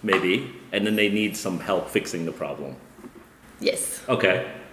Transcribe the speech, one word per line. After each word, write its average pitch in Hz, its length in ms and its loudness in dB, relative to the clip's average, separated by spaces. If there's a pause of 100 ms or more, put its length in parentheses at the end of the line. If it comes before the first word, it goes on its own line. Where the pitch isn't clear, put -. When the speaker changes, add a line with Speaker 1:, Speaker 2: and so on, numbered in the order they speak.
Speaker 1:
maybe, 95 480 2 (220)
and 104 120 2
then 107 120 2
they 104 120 6
need 104 280 2
some 90 240 -4
help 92 280 0
fixing 87 360 0
the 82 80 -2
problem. 71 420 -8 (880)
Speaker 2:
Yes. - 480 -2
Speaker 1:
Okay. 95 360 4 (280)